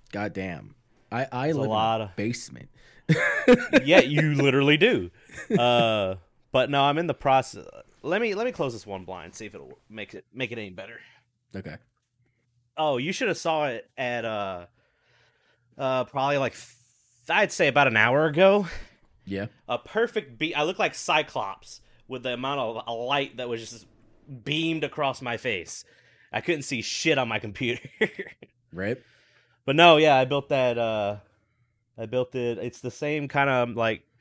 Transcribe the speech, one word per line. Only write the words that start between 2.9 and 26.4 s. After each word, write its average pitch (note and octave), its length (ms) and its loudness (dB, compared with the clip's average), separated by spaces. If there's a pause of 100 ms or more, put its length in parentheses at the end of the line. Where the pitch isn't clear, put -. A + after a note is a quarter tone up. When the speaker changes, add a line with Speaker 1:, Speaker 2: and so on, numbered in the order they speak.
Speaker 1:
<laughs> - 760 4
Speaker 2:
Yeah, E3 160 6
you D3 340 0
literally C#3 420 4
do. D3 340 2 (480)
Uh, A2+ 580 2 (360)
but B2+ 180 2
no, C#3 140 2
I'm C#3+ 140 2
in F3 100 -2
the C#3 60 -2
process. C3 520 0 (360)
Let E3+ 200 -2
me, G#3+ 120 -2
let G#3+ 120 -2
me B3+ 60 -4
close C#3 200 -2
this G#2+ 140 -12
one F#2+ 180 -10
blind, F2+ 300 -12
see A2 120 -12
if G2 80 -16
it'll C2+ 240 -18 (120)
make G#2+ 240 -14
it, - 180 -16
make A#2 200 -8
it A#2 60 -8
any G#2 120 -10
better. G2+ 300 -16 (560)
Speaker 1:
Okay. D#2 200 -10 (1000)
Speaker 2:
Oh, D3+ 220 2
you D3+ 140 -2
should A#3 160 -2
have E3+ 100 -2
saw D#3 280 0
it A#2 320 -8
at, A#2+ 260 -4
uh, G2 420 -4 (1120)
uh, C3 280 0
probably, C#3 340 0
like, B2+ 140 0
f-, - 240 -12 (520)
I'd F#3+ 240 4
say E3+ 160 2
about C#3 200 6
an A2+ 80 2
hour B2+ 300 6
ago. F#3+ 400 6 (600)
Speaker 1:
Yeah. G2 200 -4 (220)
Speaker 2:
A A#2+ 100 -2
perfect G#3+ 600 -4
beat. D#3+ 160 -2
I D3 80 0
look F3 160 0
like F3+ 160 0
Cyclops - 840 -4 (280)
with B2+ 140 -8
the B2 120 -4
amount C3+ 260 -4
of A2+ 260 -4
a A#2 60 -6
light B2 460 -2
that B2 100 -6
was A#2 200 -4
just A2+ 180 -18 (580)
beamed D#3+ 400 -4
across C#3 360 -4
my A#2+ 160 -6
face. G2 480 -6 (480)
I A#2 80 -4